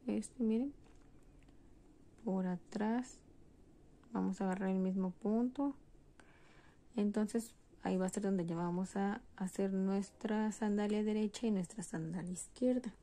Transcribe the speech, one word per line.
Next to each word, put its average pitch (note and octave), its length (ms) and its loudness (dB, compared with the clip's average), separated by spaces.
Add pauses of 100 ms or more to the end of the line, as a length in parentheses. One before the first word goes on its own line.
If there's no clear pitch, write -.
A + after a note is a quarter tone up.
este, A3 360 -2
miren, A#3 300 2 (1500)
por F#3+ 220 0
atrás, G#3 720 -2 (920)
vamos F#3+ 300 0
a G3 40 2
agarrar F#3+ 260 0
el F#3+ 80 2
mismo F#3+ 320 2
punto. B3+ 680 0 (1200)
Entonces, G#3+ 580 0 (280)
ahí F#3 160 0
va F#3 80 2
a - 20 0
ser G3+ 140 -2
donde G3 240 2
ya E3+ 100 -2
vamos F3 400 -2
a G3+ 240 0 (160)
hacer G3 340 -2
nuestra G3+ 800 0
sandalia G#3 540 2
derecha G#3+ 420 0
y A3 40 4
nuestra F#3 320 -2
sandalia F3 500 -4
izquierda. B3 680 0